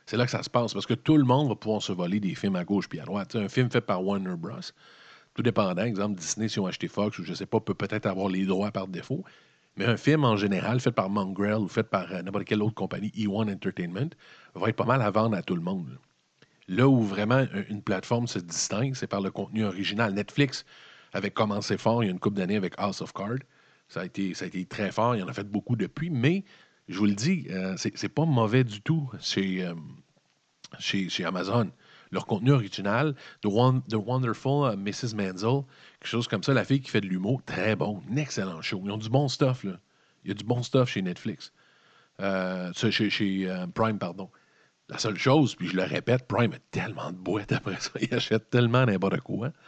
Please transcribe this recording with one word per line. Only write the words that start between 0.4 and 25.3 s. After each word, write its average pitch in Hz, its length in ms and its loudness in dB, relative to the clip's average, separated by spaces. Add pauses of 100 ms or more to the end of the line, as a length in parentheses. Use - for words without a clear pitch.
se - 60 -8
passe, 120 220 2
parce - 140 -4
que 120 80 2
tout 156 220 4
le 143 80 8
monde 131 240 4
va 104 80 0
pouvoir 107 260 -2
se - 80 -4
voler 90 300 0
des 90 160 -2
films 98 180 0
à 90 80 -2
gauche 95 260 0
puis 82 120 -8
à 65 40 -14
droite. 95 260 -6
Tu 117 80 -2
sais, 101 60 0
un 95 40 -4
film 127 220 2
fait 120 100 4
par 95 240 -2
Warner 95 320 -2
Bros, 82 240 -8 (760)
tout - 80 -2
dépendant, 98 400 2
exemple, 104 360 -2
Disney, 107 300 -4
si 107 120 -2
ont 95 60 0
acheté 87 200 -6
Fox, 104 320 -2
ou 87 60 -6
je 82 100 -8
sais 85 120 -8
pas, 110 120 0
peut 101 160 -2
peut-être 107 320 -4
avoir 95 220 0
les 95 160 0
droits 95 260 0
par 95 160 -4
défaut. 95 380 -6 (520)
Mais 98 80 -4
un 113 120 4
film, 147 280 4
en 113 120 6
général, 101 420 2
fait 120 140 2
par 98 180 0
Mongrel 101 460 0
ou 104 100 0
fait 107 160 -2
par, 92 300 -2
euh, 87 100 -6
n'importe 98 220 -4
quelle 107 180 0
autre 107 120 0
compagnie, 98 440 -4
E 104 100 0
one 107 220 0
Entertainment, 95 600 -4 (440)
va 95 140 0
être - 80 0
pas 98 80 2
mal 127 180 4
à 104 80 2
vendre 107 260 2
à 85 60 -4
tout 90 140 -2
le 82 60 -2
monde, 90 260 -4
là. 64 80 -14 (720)
Là 113 200 6
où 131 120 8
vraiment 107 520 2
un, 101 160 -4
une 101 140 -6
plateforme 117 440 -2
se 101 140 -4
distingue, 101 560 -4
c'est - 100 -6
par 101 140 -2
le 95 100 -2
contenu 107 340 -4
original. 101 480 0
Netflix 135 520 0 (480)
avait 98 180 -2
commencé 104 480 0
fort 117 240 2
il 104 40 2
y - 20 2
a 92 40 0
une 90 60 -4
couple 104 180 0
d'années 95 200 0
avec 92 200 -2
House 98 260 -4
of 78 100 -12
Cards. 110 260 -6 (500)
Ça 82 120 -8
a 92 40 -4
été, 95 300 -4
ça 92 120 -8
a - 20 -6
été 90 180 -4
très 98 240 -4
fort, 117 240 2
il 101 80 -2
en 90 60 -6
a 123 40 -8